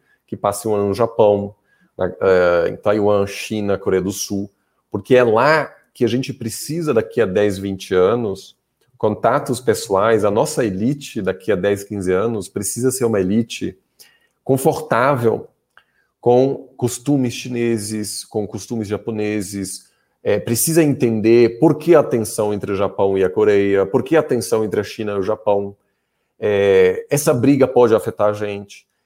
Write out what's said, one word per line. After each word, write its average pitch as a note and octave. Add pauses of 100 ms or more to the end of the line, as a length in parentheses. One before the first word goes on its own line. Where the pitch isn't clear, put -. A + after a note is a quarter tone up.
(240)
que -
passe G2+
um G#2+
ano G2+
no G2
Japão, G#2 (440)
na, F#2
é, F2+
em -
Taiwan, G#2
China, G2+
Coreia F#2
do F#2+
Sul, G2+ (420)
porque G#2+
é B2
lá B2+ (200)
que -
a A#2
gente B2+
precisa, D3
daqui A2+
a A2
dez, G2
vinte G2
anos, G2 (400)
contatos A#2
pessoais, G#2
a G#2
nossa B2
elite A2+
daqui F#2
a G2+
dez, G2+
quinze F#2+
anos G#2
precisa A#2
ser A#2+
uma A2
elite F#2+ (640)
confortável B2+ (720)
com B2+
costumes B2
chineses, A2
com G#2+
costumes A2
japoneses, G#2 (320)
é, G#2
precisa D#3
entender A#2
por D3
que E3+
a D3
tensão A2
entre G2+
o G2
Japão G2
e F#2+
a F#2
Coreia, G2+
por A#2+
que -
a D#3
tensão A2+
entre G#2
a G2+
China G#2
e G2+
o G2
Japão, G2+ (600)
é, G2
essa C#3+
briga C3
pode B2
afetar G#2+
a G#2
gente, G2+ (200)